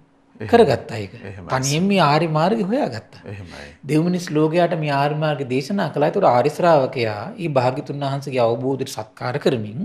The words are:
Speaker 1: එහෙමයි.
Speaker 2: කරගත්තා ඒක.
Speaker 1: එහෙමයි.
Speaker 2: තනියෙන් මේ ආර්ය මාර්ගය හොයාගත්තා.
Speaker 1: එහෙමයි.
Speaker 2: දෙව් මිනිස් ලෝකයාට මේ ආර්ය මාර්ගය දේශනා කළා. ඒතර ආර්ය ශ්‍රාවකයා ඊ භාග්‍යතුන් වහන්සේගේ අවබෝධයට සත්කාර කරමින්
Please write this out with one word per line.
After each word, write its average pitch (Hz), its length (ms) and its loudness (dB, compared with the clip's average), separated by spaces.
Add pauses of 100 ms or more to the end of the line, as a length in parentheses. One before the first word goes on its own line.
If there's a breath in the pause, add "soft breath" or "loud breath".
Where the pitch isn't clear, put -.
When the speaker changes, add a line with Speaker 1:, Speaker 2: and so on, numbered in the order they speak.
(400)
Speaker 1:
එහෙමයි. 107 100 -10
Speaker 2:
කරගත්තා 147 480 4
ඒක. 98 160 -10
Speaker 1:
එහෙමයි. 98 360 -14
Speaker 2:
තනියෙන් 139 340 0
මේ 196 160 4
ආර්ය 156 280 4
මාර්ගය 180 360 2
හොයාගත්තා. 208 600 -4
Speaker 1:
එහෙමයි. 85 400 -16 (160)
Speaker 2:
දෙව් 151 240 0
මිනිස් 180 260 -2
ලෝකයාට 160 480 2
මේ 151 120 -4
ආර්ය 143 240 0
මාර්ගය 151 300 -2
දේශනා 147 480 -2
කළා. 160 180 0
ඒතර 185 140 0
ආර්ය 123 260 4
ශ්‍රාවකයා 131 680 2 (180)
ඊ 170 100 -4
භාග්‍යතුන් 139 520 -2
වහන්සේගේ 139 420 -2
අවබෝධයට 127 520 0
සත්කාර 123 440 -6
කරමින් 117 460 -2